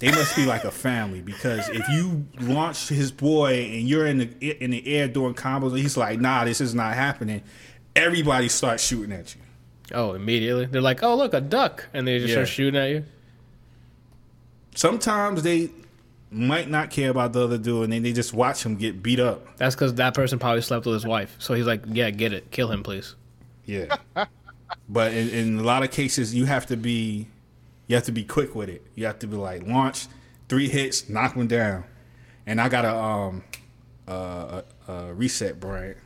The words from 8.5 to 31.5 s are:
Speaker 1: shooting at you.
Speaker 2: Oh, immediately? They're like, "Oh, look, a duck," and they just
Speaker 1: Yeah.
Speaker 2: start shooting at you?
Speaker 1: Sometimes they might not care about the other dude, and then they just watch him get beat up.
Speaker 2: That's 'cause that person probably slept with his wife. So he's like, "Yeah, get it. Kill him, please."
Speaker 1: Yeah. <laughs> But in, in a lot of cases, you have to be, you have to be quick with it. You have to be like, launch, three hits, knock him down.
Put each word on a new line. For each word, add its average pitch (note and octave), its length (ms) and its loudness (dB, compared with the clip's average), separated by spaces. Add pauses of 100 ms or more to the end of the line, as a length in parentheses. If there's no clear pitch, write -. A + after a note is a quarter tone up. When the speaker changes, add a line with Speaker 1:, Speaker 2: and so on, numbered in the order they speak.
Speaker 1:
shooting G#2+ 280 -4
at - 240 -12
you. - 40 -20 (540)
Speaker 2:
Oh, A2 200 -2
immediately? A#2 520 0
They're C3 140 -2
like, C3 240 2
"Oh, A#3+ 100 6
look, C4+ 200 2
a C3+ 60 2
duck," F#3 540 0
and C3+ 120 -2
they B2 120 2
just B2 120 0
Speaker 1:
Yeah. A#2 40 2
Speaker 2:
start B2+ 140 2
shooting C#3 320 2
at C3+ 100 2
you? D3+ 140 -2 (1700)
Speaker 1:
Sometimes G3+ 680 2
they E3+ 280 2 (600)
might C3 380 0
not D3+ 220 0
care C3+ 200 0
about B2 220 2
the B2 120 2
other A#2+ 140 0
dude, A2+ 260 0
and A2 80 0
then A2+ 100 0
they A#2+ 100 0
just A#2 200 -2
watch B2 320 0
him A2 120 -2
get G2+ 260 -4
beat B2 180 4
up. A#2 360 0
Speaker 2:
That's B2+ 180 2
'cause C3 200 0
that B2 200 2
person C3 240 2
probably A#2 240 2
slept A#2 240 -2
with A2+ 80 2
his A2 120 -2
wife. A2 320 -2
So - 160 -4
he's A#2 120 2
like, A2 200 0
"Yeah, A2 240 0
get G#2+ 220 0
it. - 180 -8
Kill B2 220 -2
him, G2+ 100 -4
please." G2 320 -8 (500)
Speaker 1:
Yeah. G2+ 320 -2 (200)
<laughs> G3+ 100 0 (600)
But A2 280 2
in, A2+ 160 0
in A2+ 280 0
a A2 40 0
lot A#2+ 200 4
of C3 80 0
cases, B2+ 440 -2
you B2 100 4
have C3+ 220 2
to B2 100 -2
be, A2+ 500 -2 (600)
you A#2+ 100 4
have A#2 80 4
to B2+ 80 -2
be A2 100 -2
quick C3 320 -2
with G#2 140 -6
it. E2+ 140 -12 (120)
You A2 120 -4
have G#2+ 140 -6
to A2+ 60 -8
be G#2 100 -6
like, F#2 300 -6
launch, C3 400 0 (440)
three C3+ 180 2
hits, C#3 400 -2
knock A2 260 -2
him B2 120 0
down. G#2+ 380 0 (640)